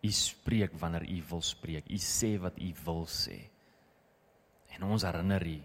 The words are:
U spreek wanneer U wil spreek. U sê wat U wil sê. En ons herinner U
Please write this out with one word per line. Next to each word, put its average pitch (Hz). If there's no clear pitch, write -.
U 104
spreek -
wanneer 82
U 92
wil 85
spreek. -
U 101
sê 107
wat 90
U 90
wil 82
sê. -
En 95
ons 107
herinner 90
U 80